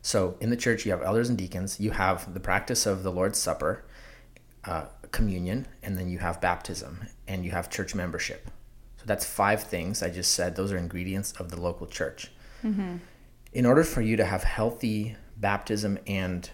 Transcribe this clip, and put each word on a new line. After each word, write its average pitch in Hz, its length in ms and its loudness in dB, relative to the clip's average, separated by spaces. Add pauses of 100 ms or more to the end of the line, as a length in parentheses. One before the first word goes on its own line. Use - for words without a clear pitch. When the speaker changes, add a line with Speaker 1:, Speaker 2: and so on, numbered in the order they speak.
Speaker 1:
So 92 380 2
in 113 100 0
the 120 80 2
church, 120 280 2
you 101 60 2
have 90 120 0
elders 113 260 2
and 117 80 2
deacons, 92 420 -4
you 104 120 2
have 92 420 2
the 92 60 -6
practice - 460 2
of 95 180 2
the 95 80 0
Lord's 92 260 2
Supper, 80 460 0 (840)
uh, 80 200 -2 (260)
communion, 98 560 0 (160)
and 95 140 -4
then 90 120 -4
you 87 100 -4
have 85 220 0
baptism, 87 640 -2 (220)
and 92 160 -4
you 87 80 -4
have 87 180 -2
church - 240 -4
membership. - 560 -4 (480)
So - 80 -18
that's 104 200 0
five 107 380 4
things 90 380 -2
I 85 80 0
just 87 240 2
said. 90 220 0
Those 98 160 0
are 95 60 0
ingredients 90 560 -4
of 87 180 -8
the 85 80 -8
local 87 280 -4
church. - 440 -6 (320)
Speaker 2:
Mm-hmm. 190 340 -2 (560)
Speaker 1:
In 123 120 4
order 139 180 8
for 147 180 2
you 110 160 4
to 107 80 4
have 95 180 0
healthy 110 720 0 (220)
baptism 101 600 2 (100)
and 92 460 -2